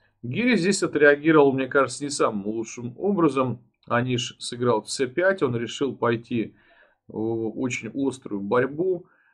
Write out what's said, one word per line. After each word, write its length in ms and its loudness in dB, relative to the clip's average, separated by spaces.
Гири 340 0
здесь 280 0
отреагировал, 680 6
мне 160 -2
кажется, 360 0
не 80 -6
самым 340 -2
лучшим 540 -8
образом. 640 0
Аниш 520 -2
сыграл 460 -2
С 220 -2
пять, 340 0
он 160 0
решил 380 -4
пойти 600 -2
в 500 -4
очень 340 -6
острую 460 -4
борьбу. 680 -2